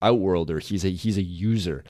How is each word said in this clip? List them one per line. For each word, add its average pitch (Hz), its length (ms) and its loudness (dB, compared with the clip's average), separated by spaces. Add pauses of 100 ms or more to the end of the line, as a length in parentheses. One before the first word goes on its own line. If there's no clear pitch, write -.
outworlder. 90 640 2
He's 95 220 -4
a, 95 60 0
he's 95 280 -2
a 98 40 2
user. 87 680 -2